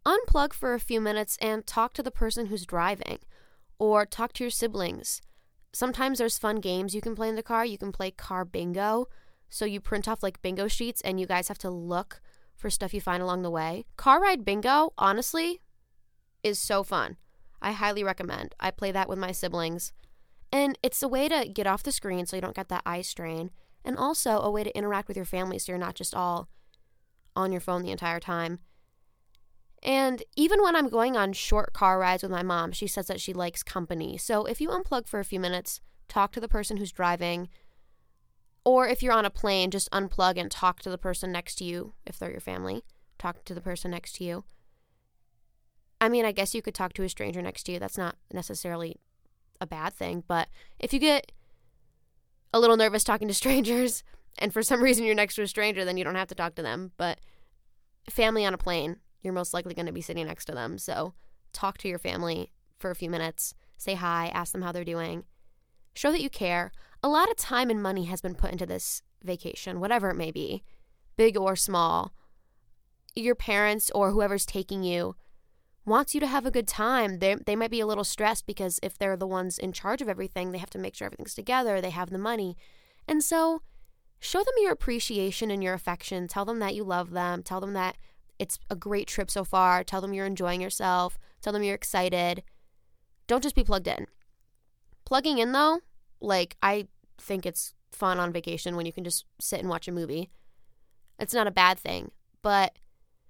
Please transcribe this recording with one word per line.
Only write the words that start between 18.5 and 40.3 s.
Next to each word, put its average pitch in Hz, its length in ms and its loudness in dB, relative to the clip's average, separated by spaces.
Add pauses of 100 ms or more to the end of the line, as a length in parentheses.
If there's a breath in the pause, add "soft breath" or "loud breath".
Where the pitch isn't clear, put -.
I 190 120 0
play 196 200 -4
that 196 160 0
with 190 120 -6
my 185 120 -4
siblings. 175 640 -4 (580)
And 277 300 2
it's - 220 0
a 277 60 0
way 269 180 2
to 302 220 2
get 196 180 0
off 196 160 2
the 185 80 -2
screen 180 340 -2
so 185 120 -6
you 180 40 -4
don't 185 140 -6
get 190 140 -6
that 180 160 -4
eye 175 160 -4
strain, 165 500 -6 (320)
and 254 140 -4
also 254 420 2
a - 100 0
way 208 140 0
to 208 120 -6
interact 208 340 -2
with 196 80 -6
your 185 80 -6
family 185 340 -4
so - 120 -6
you're 180 60 -4
not 180 180 -6
just - 200 -6
all 175 320 -2 (880)
on 190 160 0
your 180 100 -2
phone 180 200 -2
the 185 100 -6
entire 170 300 -4
time. 170 380 -4 (1200)
And 262 400 0 (120)
even 370 280 6
when 339 120 6
I'm 294 140 4
going 233 260 2
on 196 180 2
short - 400 2
car 190 260 6
rides 185 240 2
with 190 80 -4
my 175 100 -2
mom, 175 300 0
she 196 160 -6
says 190 200 -4
that 185 140 -6
she - 100 -6
likes 175 300 -4
company. 165 560 -6
So 214 280 2
if 226 140 -4
you 302 100 -2
unplug 285 380 -2
for 214 120 -4
a 196 60 -4
few 185 140 -4
minutes, 180 420 -4 (260)
talk 202 240 2
to - 80 -6
the 220 80 -6
person 214 300 0
who's 196 140 -6
driving, 175 580 0 (1160)
or 254 220 8
if 254 160 0
you're 247 100 4
on 220 120 6
a 196 40 2
plane, 190 400 2
just 190 220 -2
unplug 185 460 2